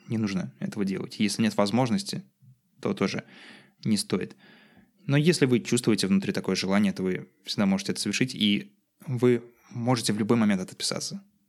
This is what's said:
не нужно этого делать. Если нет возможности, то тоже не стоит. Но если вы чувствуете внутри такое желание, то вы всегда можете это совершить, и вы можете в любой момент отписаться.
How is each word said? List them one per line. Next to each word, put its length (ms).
не 80
нужно 420
этого 260
делать. 360
Если 220
нет 140
возможности, 640
то 140
тоже 300
не 140
стоит. 380
Но 120
если 260
вы 160
чувствуете 460
внутри 260
такое 240
желание, 380
то 80
вы 260
всегда 220
можете 260
это 80
совершить, 340
и 380
вы 360
можете 440
в 40
любой 200
момент 240
отписаться. 600